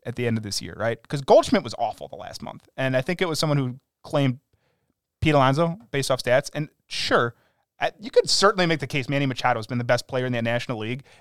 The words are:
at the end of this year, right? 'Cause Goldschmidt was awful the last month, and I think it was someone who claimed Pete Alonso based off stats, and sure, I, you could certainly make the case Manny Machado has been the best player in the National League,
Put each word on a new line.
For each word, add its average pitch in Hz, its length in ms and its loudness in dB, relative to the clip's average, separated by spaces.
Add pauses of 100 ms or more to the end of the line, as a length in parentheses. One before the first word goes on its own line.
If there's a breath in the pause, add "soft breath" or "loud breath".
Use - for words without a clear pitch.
at 117 120 -8
the 120 100 -2
end 113 100 0
of 107 60 -4
this 101 180 -6
year, 87 160 -12
right? 110 200 -2 (100)
'Cause 143 140 -6
Goldschmidt 240 420 6
was - 160 -10
awful - 300 -6
the - 80 -16
last - 240 -14
month, - 340 -16
and 131 220 -2
I 131 40 2
think 175 200 -2
it 175 80 0
was 156 100 -4
someone 151 180 2
who 127 220 -2 (240)
claimed 139 360 0 (840)
Pete 156 120 2
Alonso 147 440 4 (140)
based 139 200 -2
off 127 100 0
stats, 123 320 2
and 147 140 -6 (200)
sure, 127 480 0 (440)
I, - 220 -2
you 220 100 -12
could - 180 4
certainly 190 360 4
make 165 160 0
the 135 60 -8
case 135 200 -4
Manny 139 180 0
Machado 123 340 0
has 107 80 -10
been 127 100 -4
the 123 80 -2
best 123 240 -2
player 127 160 -2
in 127 80 -2
the 117 80 -2
National 117 360 -2
League, 117 260 -8 (180 soft breath)